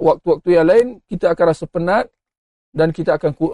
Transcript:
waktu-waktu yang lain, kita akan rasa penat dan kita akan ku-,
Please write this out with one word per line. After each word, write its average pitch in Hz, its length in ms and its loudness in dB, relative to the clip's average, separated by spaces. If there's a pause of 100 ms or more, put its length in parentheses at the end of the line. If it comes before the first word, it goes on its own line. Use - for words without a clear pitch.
waktu-waktu 165 480 0
yang 170 160 4
lain, 226 220 4 (180)
kita 175 320 -4
akan 175 160 2
rasa 165 160 -10
penat 180 360 -2 (640)
dan 160 240 -2
kita 160 240 -2
akan 151 160 -2
ku-, 160 200 -4